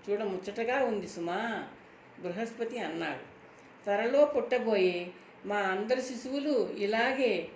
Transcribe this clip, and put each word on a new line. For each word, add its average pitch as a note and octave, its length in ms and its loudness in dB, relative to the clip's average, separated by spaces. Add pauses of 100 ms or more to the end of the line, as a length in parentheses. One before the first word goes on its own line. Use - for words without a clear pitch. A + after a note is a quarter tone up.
(100)
చూడముచ్చటగా G#3+ 720 -2
ఉంది G3+ 240 -2
సుమా," F3+ 560 -4 (560)
బృహస్పతి A3+ 580 -4
అన్నాడు. D#3+ 440 -4 (640)
"త్వరలో A#3 400 4
పుట్టబోయే G#3+ 880 2 (360)
మా G3+ 100 0
అందరి G#3 460 0
శిశువులు C4 760 0
ఇలాగే A3 760 2